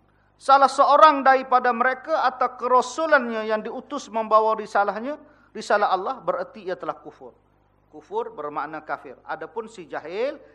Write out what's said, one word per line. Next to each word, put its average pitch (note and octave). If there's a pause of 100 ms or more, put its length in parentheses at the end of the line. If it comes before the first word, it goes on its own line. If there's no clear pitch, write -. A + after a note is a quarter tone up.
(380)
salah C4+
seorang C#4
daripada B3+
mereka C4
atau C4
kerasulannya A#3+
yang G#3+
diutus B3+
membawa A3
risalahnya, G#3+ (320)
risalah G#3
Allah, G3+
bererti F3+
ia F3
telah D#3+
kufur. C3 (560)
Kufur G#3
bermakna D3
kafir. C#3
Adapun E3
si F#3
jahil, F#3 (160)